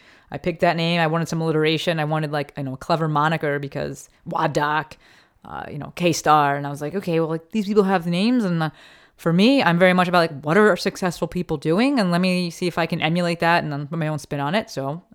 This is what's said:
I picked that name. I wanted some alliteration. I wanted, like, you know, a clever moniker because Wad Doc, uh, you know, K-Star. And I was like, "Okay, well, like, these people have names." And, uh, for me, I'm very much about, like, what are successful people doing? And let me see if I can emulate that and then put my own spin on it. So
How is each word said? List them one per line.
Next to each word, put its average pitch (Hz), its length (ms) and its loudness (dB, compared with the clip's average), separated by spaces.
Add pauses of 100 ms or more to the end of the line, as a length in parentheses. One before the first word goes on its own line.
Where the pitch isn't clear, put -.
(320)
I 143 60 -8
picked 170 240 -4
that 170 140 2
name. 170 240 0
I 160 80 2
wanted 160 220 -2
some 165 120 -4
alliteration. 160 580 0
I 151 60 -2
wanted, 156 280 -2
like, 147 240 -6
you 143 60 -6
know, 131 100 -6
a 131 40 -8
clever 165 300 -2
moniker 151 500 0
because 143 520 -8 (160)
Wad 165 260 -2
Doc, 151 460 -2 (480)
uh, - 260 -12
you 147 60 -12
know, - 180 -12
K-Star. 151 640 2
And 143 100 -6
I - 20 -8
was 143 120 -10
like, 147 120 -6
"Okay, 175 280 -2
well, 156 80 -2
like, 160 220 -8
these 214 160 -2
people 208 160 4
have 190 220 0
names." 208 380 0
And, 170 200 0
uh, 156 60 -2 (480)
for 170 160 0
me, 233 280 6
I'm 170 160 2
very 185 160 6
much 180 140 4
about, 175 120 2
like, 165 220 0
what 156 160 0
are 214 180 6
successful 180 520 -4
people 175 280 -4
doing? 220 440 2
And 180 120 2
let 175 100 2
me 180 280 0
see - 160 -6
if 175 140 -2
I 165 80 0
can 165 140 -4
emulate 170 400 0
that 170 220 2
and 151 80 -6
then 143 140 -6
put 160 140 -6
my 156 80 -2
own 156 100 -2
spin 143 220 -8
on 143 160 -2
it. - 140 -4
So 139 340 -6 (120)